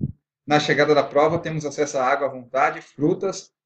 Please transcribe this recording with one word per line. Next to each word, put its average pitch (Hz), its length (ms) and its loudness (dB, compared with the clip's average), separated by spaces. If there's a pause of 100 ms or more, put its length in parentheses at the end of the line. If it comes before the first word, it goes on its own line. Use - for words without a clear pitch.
(460)
Na 147 160 2
chegada 147 340 2
da 135 80 4
prova, 156 360 2
temos 160 260 -6
acesso 143 320 -4
à 127 80 0
água 143 220 0
à 127 40 -6
vontade, 135 500 -2
frutas 180 720 -4 (140)